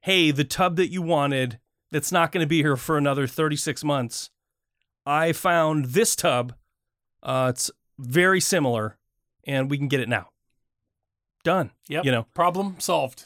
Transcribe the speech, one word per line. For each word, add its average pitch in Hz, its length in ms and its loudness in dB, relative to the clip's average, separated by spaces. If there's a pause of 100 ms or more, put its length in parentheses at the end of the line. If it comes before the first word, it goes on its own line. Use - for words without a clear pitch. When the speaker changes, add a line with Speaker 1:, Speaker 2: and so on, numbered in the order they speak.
Speaker 1:
"Hey, 180 300 4
the 143 120 0
tub 180 320 0
that 180 140 0
you 180 120 -6
wanted 139 580 0 (300)
that's 147 220 -4
not 170 200 2
gonna 170 160 0
be 160 140 2
here 143 160 2
for 156 200 -2
another 143 300 0
thirty-six 151 560 -4
months, 139 460 -4 (760)
I 156 280 0
found 156 540 2
this 190 300 0
tub. 123 360 0 (720)
Uh, 131 300 0
it's - 160 -4 (280)
very 175 440 2
similar, 120 560 0 (480)
and 139 240 -2
we 143 80 -2
can 143 100 -4
get 135 140 0
it 110 80 -6
now." 104 200 -4 (1120)
Done. 165 280 0 (160)
Speaker 2:
Yep. 151 180 -4
Speaker 1:
You 135 60 4
know? 117 120 0 (100)
Speaker 2:
Problem 180 460 0
solved. 151 460 -2